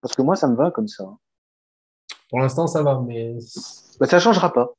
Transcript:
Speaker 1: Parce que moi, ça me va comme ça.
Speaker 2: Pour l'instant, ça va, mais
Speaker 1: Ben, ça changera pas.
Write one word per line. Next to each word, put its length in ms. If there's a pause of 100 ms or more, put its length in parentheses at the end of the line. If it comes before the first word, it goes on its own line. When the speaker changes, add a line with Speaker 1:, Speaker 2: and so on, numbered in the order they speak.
Speaker 1:
Parce 140
que 80
moi, 140
ça 120
me 80
va 140
comme 180
ça. 160 (1300)
Speaker 2:
Pour 80
l'instant, 280
ça 160
va, 180
mais 360 (640)
Speaker 1:
Ben, 60
ça 120
changera 340
pas. 260